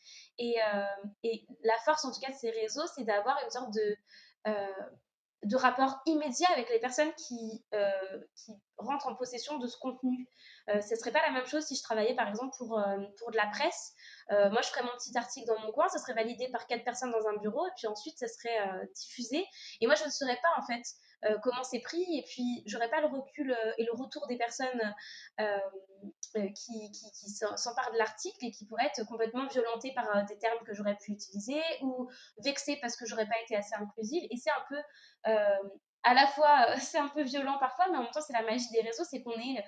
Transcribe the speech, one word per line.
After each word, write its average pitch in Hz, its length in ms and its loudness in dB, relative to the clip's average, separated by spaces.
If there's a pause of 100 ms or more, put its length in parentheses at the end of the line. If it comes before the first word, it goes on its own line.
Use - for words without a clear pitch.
(380)
Et, 240 240 0
euh, 202 220 2 (380)
et 226 240 -2 (160)
la 427 220 4
force, 302 200 4
en 247 80 -4
tout 190 80 -10
cas, 262 100 -4
de 262 60 -10
ces 226 140 -2
réseaux, 220 360 -2 (100)
c'est 254 80 -6
d'avoir 220 400 2
une 226 60 -6
sorte 247 220 -6
de, 208 240 0 (520)
euh, 202 180 0 (800)
de 208 120 2
rapport 254 500 4
immédiat 302 460 4
avec 254 180 2
les 226 100 4
personnes 302 340 2
qui, 226 500 -8 (100)
euh, 202 160 4 (440)
qui - 180 -20 (260)
rentrent 262 280 -2
en 233 80 -2
possession 254 440 -6
de 247 100 -2
ce - 80 -10
contenu. 254 500 -2 (420)
Euh, 208 120 4
ce 214 160 0
serait 226 160 -4
pas 311 100 6
la 311 80 4
même 254 160 0
chose 302 180 -2
si 262 120 -6
je - 60 -4
travaillais, 220 340 2
par 220 120 2
exemple, 247 300 -4
pour, 220 200 -2
euh, 202 200 2 (200)
pour 233 120 -8
de 220 60 -4
la 208 100 4
presse. 277 460 -2 (380)
Euh, 202 200 6
moi, 240 120 4
je - 60 -2
ferais 247 140 -2
mon 240 140 -4
petit 240 200 -10
article 233 300 -4
dans 220 140 2
mon 214 100 -6
coin, 302 180 4
ça 349 100 -2
serait 254 160 -6
validé 233 340 -2
par 247 180 -6
quatre 233 180 -4
personnes 240 280 -4
dans 220 160 2
un 208 80 0
bureau, 214 300 -2
et 370 100 -4
puis 226 100 -8
ensuite, 214 320 -6
ça 247 80 -6
serait, 226 340 -4
euh, 190 240 -2 (100)
diffusé. 269 500 -4 (360)
Et 226 60 4
moi, 285 80 6
je 302 100 4
ne 277 60 -4
saurais 247 320 -2
pas, 330 180 4
en 254 60 -6
fait, 240 160 -6 (420)
euh, 214 180 4
comment 247 200 0
c'est 240 180 -4
pris, 339 220 -2 (160)
et - 60 -4
puis 247 420 -4
j'aurais 233 240 -2
pas 311 100 2
le 302 60 4
recul, 269 460 -4
euh, 226 260 2
et 226 60 2
le 233 80 2
retour 269 340 -6
des 247 100 -2
personnes, 233 580 0 (460)
euh, 208 180 2 (800)
euh, 196 120 2
qui, 214 420 -10
qui, 208 220 -16
qui - 160 -14
s'en-, 208 280 -4
s'emparent 233 360 -2
de 226 60 2
l'article 220 420 -2
et 233 100 -4
qui - 160 -14
pourraient 226 200 0
être 226 200 -2
complètement 226 420 -2
violentées 233 460 0
par, 214 220 0
euh, 202 80 6
des 202 140 -8
termes 226 280 0
que 220 60 -10
j'aurais 202 240 0
pu - 160 -8
utiliser 208 480 -4 (220)
ou 254 260 -2 (340)
vexées 285 380 0
parce 233 160 -4
que 247 100 -10
j'aurais 220 220 0
pas 226 160 2
été 226 100 -2
assez 202 200 -2
inclusive. 220 560 -4
Et 247 80 -4
c'est 311 120 -2
un 269 180 0
peu, 285 100 -6 (520)
euh, 202 380 4 (360)
à 247 100 8
la 277 140 10
fois, 285 420 8
euh, - 60 2
<laughs> 262 40 -2
c'est - 180 -2
un 277 100 2
peu 294 140 0
violent 269 380 0
parfois, 262 300 4
mais 302 80 2
en 247 60 0
même - 80 -6
temps, 302 100 -2
c'est 269 100 -8
la 226 100 2
magie 233 300 0
des 226 80 6
réseaux, 226 280 -2
c'est 254 140 -6
qu'on 226 160 -6
est 240 300 -4